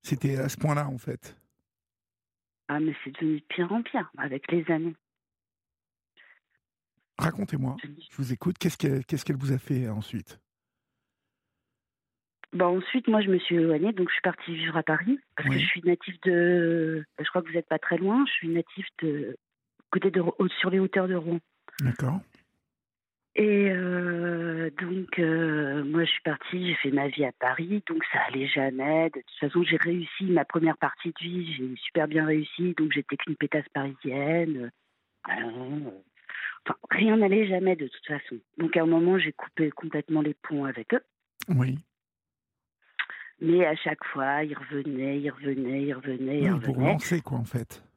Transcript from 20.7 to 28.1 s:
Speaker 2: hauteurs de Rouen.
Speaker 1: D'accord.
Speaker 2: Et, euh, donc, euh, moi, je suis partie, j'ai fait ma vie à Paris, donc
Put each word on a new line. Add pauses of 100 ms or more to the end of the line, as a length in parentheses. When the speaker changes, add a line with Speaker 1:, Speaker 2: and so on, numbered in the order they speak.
Speaker 2:
hauteurs
de
Rouen. (420)
Speaker 1:
D'accord. (1160)
Speaker 2:
Et,
euh, (100)
donc,
euh,
moi,
je
suis
partie,
j'ai
fait
ma
vie
à
Paris,
donc